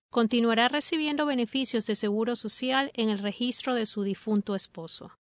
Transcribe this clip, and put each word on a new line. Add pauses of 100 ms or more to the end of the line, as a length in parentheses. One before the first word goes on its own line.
continuará
recibiendo
beneficios
de
seguro
social
en
el
registro
de
su
difunto
esposo. (100)